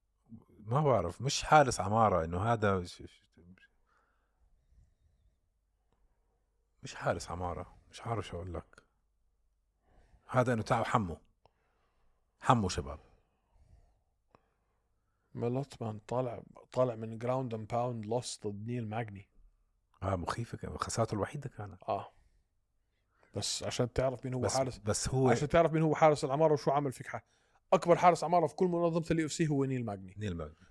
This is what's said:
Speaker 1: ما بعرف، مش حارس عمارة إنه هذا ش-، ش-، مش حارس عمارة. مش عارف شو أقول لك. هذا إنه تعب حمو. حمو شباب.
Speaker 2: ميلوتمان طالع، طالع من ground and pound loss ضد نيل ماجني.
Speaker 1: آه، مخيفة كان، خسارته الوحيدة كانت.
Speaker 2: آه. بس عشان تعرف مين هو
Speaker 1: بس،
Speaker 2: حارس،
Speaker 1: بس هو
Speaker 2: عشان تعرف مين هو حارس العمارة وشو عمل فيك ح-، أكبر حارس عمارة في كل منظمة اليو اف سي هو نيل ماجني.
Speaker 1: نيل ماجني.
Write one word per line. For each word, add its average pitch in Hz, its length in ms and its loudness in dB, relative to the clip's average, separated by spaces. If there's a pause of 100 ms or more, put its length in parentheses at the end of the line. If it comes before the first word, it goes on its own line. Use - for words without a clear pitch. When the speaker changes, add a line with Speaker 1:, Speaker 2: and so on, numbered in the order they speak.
(600)
Speaker 1:
ما 117 220 -2
بعرف، 104 400 2
مش 127 220 -2
حارس 143 360 6
عمارة 98 460 4
إنه 92 280 0
هذا 98 320 2
ش-، - 180 -16
ش-، - 200 -20 (3500)
مش - 120 -14
حارس - 360 -4
عمارة. 87 460 -8 (140)
مش - 100 -20
عارف 113 260 -6
شو 90 100 -12
أقول 87 160 -10
لك. - 240 -14 (1500)
هذا 127 240 2
إنه 113 80 0
تعب 117 240 -2
حمو. 95 320 -2 (1200)
حمو 113 300 2
شباب. 73 300 -8 (2250)
Speaker 2:
ميلوتمان 117 640 -6
طالع، 117 440 -6 (280)
طالع 127 240 0
من 113 240 -10
ground 123 340 -2
and 110 200 -8
pound 117 360 -2
loss 120 380 -4
ضد 104 200 -8
نيل 120 220 -6
ماجني. 104 400 -8 (760)
Speaker 1:
آه، 95 120 -2
مخيفة 110 420 -6
كان، - 200 -10
خسارته - 380 -2
الوحيدة 127 340 -4
كانت. - 340 -14
Speaker 2:
آه. 101 300 -6 (1200)
بس - 280 -6
عشان 117 300 -2
تعرف 127 320 -2
مين 127 80 -6
هو 127 60 -4
Speaker 1:
بس، 120 180 0
Speaker 2:
حارس، 131 200 -2
Speaker 1:
بس - 320 -2
هو 131 200 4
Speaker 2:
عشان 127 200 2
تعرف 165 240 4
مين 160 80 2
هو 151 140 2
حارس 151 300 4
العمارة 151 280 4
وشو 147 180 0
عمل 143 200 0
فيك - 160 -12
ح-، - 180 -10 (480)
أكبر 175 220 6
حارس 165 280 6
عمارة 165 240 4
في - 80 -14
كل 190 120 2
منظمة 170 440 0
اليو 160 140 0
اف 147 80 -6
سي 165 140 2
هو 139 180 2
نيل 131 200 -2
ماجني. 95 320 -10
Speaker 1:
نيل 101 180 -4
ماجني. 78 200 -8 (160)